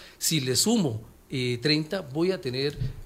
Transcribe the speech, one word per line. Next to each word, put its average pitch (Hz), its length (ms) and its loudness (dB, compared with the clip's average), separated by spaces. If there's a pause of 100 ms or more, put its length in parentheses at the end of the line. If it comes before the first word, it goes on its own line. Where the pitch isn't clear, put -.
(180)
Si 156 240 0
le 127 140 0
sumo, 160 460 4 (280)
eh, 123 320 -2
treinta, 156 400 0
voy 160 300 0
a 185 100 -6
tener 139 360 -2 (280)